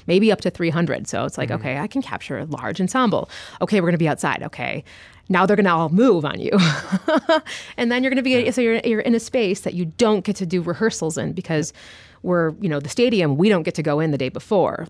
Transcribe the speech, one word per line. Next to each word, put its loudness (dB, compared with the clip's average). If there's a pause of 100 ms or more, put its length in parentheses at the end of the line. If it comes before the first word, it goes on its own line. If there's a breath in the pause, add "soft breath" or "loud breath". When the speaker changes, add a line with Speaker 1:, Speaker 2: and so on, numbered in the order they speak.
Speaker 1:
maybe 4
up 0
to 0
three -2
hundred. -2
So -4
it's -8
like, -4
Speaker 2:
Mm-hmm. -4
Speaker 1:
okay, -4
I -6
can -4
capture -8
a -8
large -8
ensemble. 0 (320 loud breath)
Okay, 0
we're 0
gonna 0
be 2
outside. -2
Okay. -8 (440 loud breath)
Now 4
they're 4
gonna 4
all 0
move 4
on -6
you. -4
<laughs> 4 (1160 loud breath)
And -2
then 0
you're 2
gonna 2
be, 0
Speaker 2:
Yeah. 2
Speaker 1:
so -2
you're, 2
you're 2
in 2
a 2
space -2
that -6
you -2
don't 2
get -4
to -4
do 0
rehearsals -2
in -4
because -4 (500 loud breath)
we're, 0
you -2
know, 0
the -8
stadium, 2
we 4
don't 2
get -4
to -4
go 0
in 0
the 0
day -2
before. -2